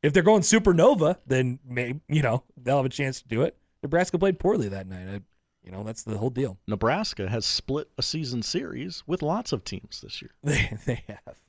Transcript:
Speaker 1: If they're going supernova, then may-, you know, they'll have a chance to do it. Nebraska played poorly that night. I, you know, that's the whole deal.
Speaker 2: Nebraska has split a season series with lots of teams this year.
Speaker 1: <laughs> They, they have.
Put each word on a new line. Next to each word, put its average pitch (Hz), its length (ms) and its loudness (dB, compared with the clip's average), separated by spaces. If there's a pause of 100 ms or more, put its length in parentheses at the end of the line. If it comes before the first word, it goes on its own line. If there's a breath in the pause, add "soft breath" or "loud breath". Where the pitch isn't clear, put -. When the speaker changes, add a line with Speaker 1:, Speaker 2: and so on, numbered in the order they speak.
Speaker 1:
If 147 120 2
they're 180 100 6
going 208 180 8
supernova, 185 760 6 (100)
then 127 400 0
may-, 123 400 -6
you 151 160 2
know, 120 200 0 (140)
they'll 127 200 0
have 131 80 2
a 131 40 0
chance 135 320 -6
to - 60 -20
do 117 160 0
it. - 120 -2 (280)
Nebraska 170 340 0
played 190 220 2
poorly 175 300 0
that 95 180 -8
night. 92 200 -12
I, 101 140 -10 (420)
you 90 80 -20
know, 95 120 -12
that's 110 180 -10
the 107 160 -6
whole 117 140 -2
deal. 120 260 -4 (100)
Speaker 2:
Nebraska 110 640 -2
has 113 160 -2
split - 420 -4 (120)
a - 20 -2
season 127 400 -4
series - 640 -8
with 175 160 -4
lots 175 300 -2
of 110 120 -4
teams - 380 -14
this - 220 -14
year. - 140 -20
Speaker 1:
<laughs> - 60 -20
They, 131 320 0 (120)
they 120 200 -2
have. - 280 -16 (140)